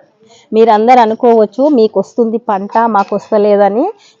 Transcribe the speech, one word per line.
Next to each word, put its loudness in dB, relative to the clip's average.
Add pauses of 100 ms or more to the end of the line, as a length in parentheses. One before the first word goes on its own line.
(520)
మీరందరూ 2
అనుకోవచ్చు, 0
"మీకు 0
వస్తుంది -4
పంట, -6
మాకు -2
వస్తలేదని." 0 (280)